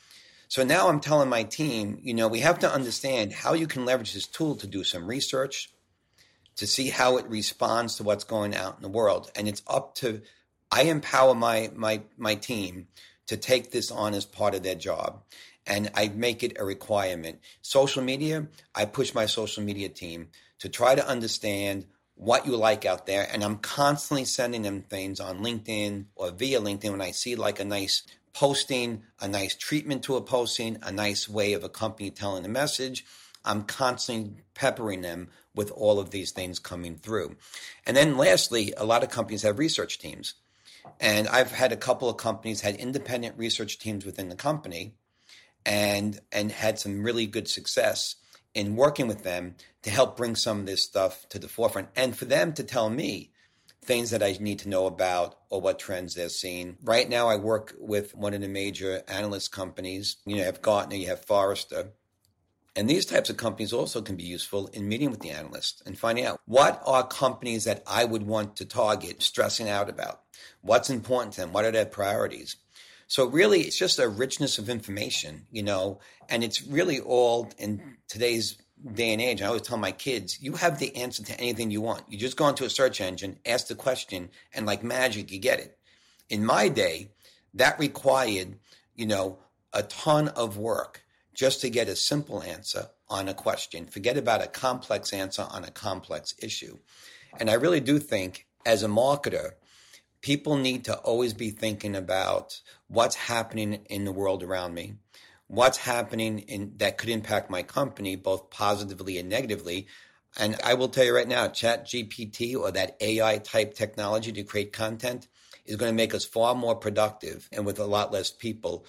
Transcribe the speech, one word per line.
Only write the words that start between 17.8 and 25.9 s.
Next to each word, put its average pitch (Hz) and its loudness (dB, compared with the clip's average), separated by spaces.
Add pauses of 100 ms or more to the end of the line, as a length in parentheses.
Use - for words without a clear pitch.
media, 151 -2 (280)
I 107 0
push 123 -2
my 113 2
social 107 -4
media 101 -4
team 82 -12 (320)
to - -8
try 123 6
to 135 4
understand 101 -2 (300)
what 131 4
you 123 0
like 107 4
out 92 0
there. 98 0
And 104 -2
I'm 104 0
constantly 143 0
sending 120 -2
them 98 -4
things 95 -8
on 92 -8
LinkedIn 104 -4